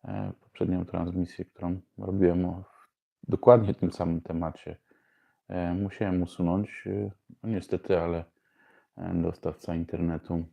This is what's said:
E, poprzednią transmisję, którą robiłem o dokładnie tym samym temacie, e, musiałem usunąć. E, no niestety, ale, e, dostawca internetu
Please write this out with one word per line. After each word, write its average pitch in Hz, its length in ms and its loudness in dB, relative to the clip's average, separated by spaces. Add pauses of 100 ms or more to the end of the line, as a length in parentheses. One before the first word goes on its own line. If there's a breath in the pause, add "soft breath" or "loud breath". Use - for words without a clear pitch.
E, 101 260 -6 (100)
poprzednią 90 440 -2
transmisję, 90 600 -4
którą 90 340 -6 (180)
robiłem 92 480 4
o 90 180 -6 (640)
dokładnie 113 460 8
tym - 180 0
samym 85 300 -2
temacie, 82 560 -6 (720 soft breath)
e, 87 260 -2
musiałem 95 480 0
usunąć. 90 680 -2
E, 101 240 -4 (320)
no 113 60 -6
niestety, 95 500 0
ale, 85 240 -2 (760 soft breath)
e, 90 160 -6
dostawca 85 600 -4
internetu 82 760 -4